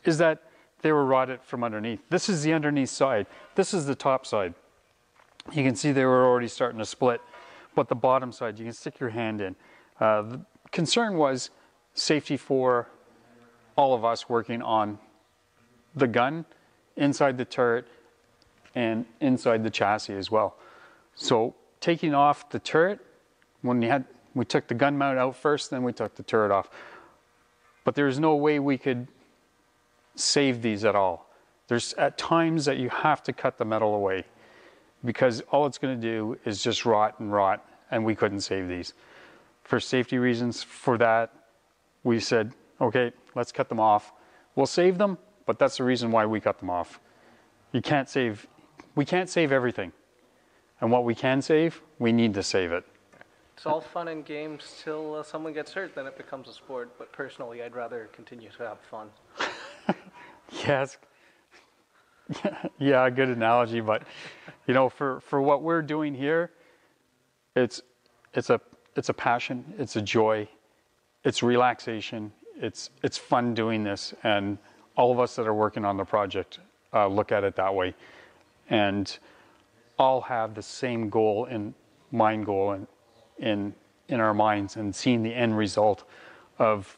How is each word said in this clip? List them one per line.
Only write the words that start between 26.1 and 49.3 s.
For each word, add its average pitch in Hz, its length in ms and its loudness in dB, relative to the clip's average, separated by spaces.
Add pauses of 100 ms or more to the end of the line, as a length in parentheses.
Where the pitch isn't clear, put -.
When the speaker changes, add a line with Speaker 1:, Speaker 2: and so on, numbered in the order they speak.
Speaker 1:
the - 80 -18
turret 107 280 2
off. 98 180 2 (1160)
But 123 100 0
there's 139 240 2
no 156 180 2
way 147 220 2
we 139 200 0
could 127 300 -4 (1040)
save 131 480 2
these 107 220 -2
at 101 100 4
all. 95 340 0 (400)
There's 120 260 -2
at 143 240 0
times 165 480 0
that 135 100 0
you 127 140 -4
have - 340 0
to 131 80 -6
cut - 260 -4
the 120 60 -2
metal 110 300 0
away 95 300 -2 (800)
because 120 360 2 (100)
all 147 160 2
it's 131 120 -6
gonna 131 180 -4
do 113 480 -4
is 104 180 -4
just 113 220 -2
rot 107 340 2
and 104 140 -6
rot, 101 340 2 (240)
and 113 140 -2
we 110 100 0
couldn't 101 260 -2
save 95 280 -4
these. 87 260 -8 (680)
For 120 160 0
safety 127 380 0
reasons, 120 440 0
for - 360 -2
that, 113 340 4 (720)
we 117 160 2
said, 113 320 0 (280)
"Okay, 123 320 2 (220)
let's 120 160 -4
cut - 180 -4
them 113 120 -4
off. 104 320 4 (420)
We'll 139 120 2
save 180 320 2
them, 196 200 0 (280)
but 117 120 -2
that's 135 200 2
the 131 60 -2
reason 120 280 0
why 110 140 4
we 107 140 -2
cut - 180 -2
them 92 120 -10
off." 87 300 -6 (720)
You 123 100 -2
can't 139 260 -2
save, 117 380 -2 (480)
we 143 100 0
can't 180 240 -2
save 160 220 2